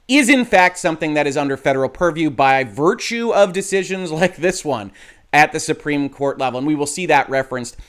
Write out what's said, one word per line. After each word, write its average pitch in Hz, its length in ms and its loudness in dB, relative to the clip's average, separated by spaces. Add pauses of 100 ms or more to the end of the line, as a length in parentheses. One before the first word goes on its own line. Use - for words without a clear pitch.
is 262 200 4
in 254 160 4
fact 180 360 2
something 165 340 -2
that 147 140 2
is 135 100 -2
under 139 180 -2
federal 135 320 0
purview 160 440 0
by 135 320 2
virtue 214 680 -2
of 196 220 4
decisions 185 580 -4
<laughs> - 0 -
like 180 260 -2
this 175 280 -2
one 110 260 -6 (400)
at 151 200 4
the 160 80 -4
Supreme 147 500 -4
Court 139 300 -4
level. 127 180 -2
And 131 80 -4
we 151 80 0
will 143 140 -2
see 180 180 -6
that 139 240 2
referenced 127 480 -4 (120)